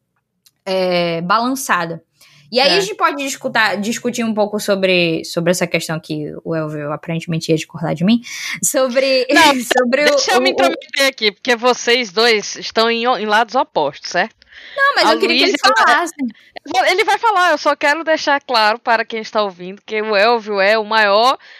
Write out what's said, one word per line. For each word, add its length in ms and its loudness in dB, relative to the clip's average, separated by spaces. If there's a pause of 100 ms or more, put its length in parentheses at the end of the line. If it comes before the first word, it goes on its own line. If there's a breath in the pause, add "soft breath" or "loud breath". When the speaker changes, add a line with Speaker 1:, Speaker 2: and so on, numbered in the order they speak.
(640)
Speaker 1:
é, 560 -2
balançada. 840 -2 (480 soft breath)
E 80 0
aí 120 4
Speaker 2:
É. 60 2
Speaker 1:
a 40 2
gente 140 -4
pode 280 -2
discutar, 540 -2
discutir 480 -4
um 80 -2
pouco 260 -2
sobre, 640 0
sobre 280 -2
essa 140 0
questão 360 -4
que 240 -8 (180)
o 100 -6
Elvio 380 -6
aparentemente 580 -6
ia 60 4
discordar 400 -4
de 80 -4
mim, 160 4 (420 loud breath)
sobre, 680 0
Speaker 2:
Não, 120 6
Speaker 1:
<laughs> 380 2
sobre 240 2
o, 60 4
Speaker 2:
deixa 240 2
eu 80 2
me 80 0
Speaker 1:
o, 20 -2
o 20 -2
Speaker 2:
intrometer 540 0
aqui, 240 -2
porque 240 -2
vocês 560 0
dois 460 0
estão 340 -2
em, 140 -2
em 200 0
lados 300 0
opostos, 540 -4
certo? 260 -2 (400 loud breath)
Speaker 1:
Não, 200 2
mas 120 2
Speaker 2:
A 60 4
Speaker 1:
eu 60 0
queria 180 0
que 60 2
ele 80 2
Speaker 2:
Luísa, 140 -4
ela 220 4
Speaker 1:
falasse. 260 2 (760 loud breath)
Speaker 2:
Ele 140 2
vai 120 0
falar, 340 2
eu 60 2
só 160 0
quero 300 0
deixar 380 0
claro 380 2
para 260 0
quem 160 -8
está 200 -2
ouvindo 440 -6
que 160 -4
o 140 -2
Elvio 440 2
é 180 4
o 60 0
maior 540 2 (220 loud breath)